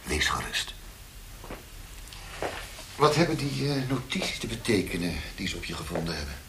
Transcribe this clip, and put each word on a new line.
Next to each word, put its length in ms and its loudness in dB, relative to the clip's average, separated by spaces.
Wees 240 4
gerust. 460 0
Wat 200 8
hebben 220 6
die, 360 2
eh, 160 2
notities 480 0
te 100 -4
betekenen 680 2
die 120 -2
ze 80 -2
op 100 -6
je 100 -2
gevonden 400 -2
hebben? 200 -4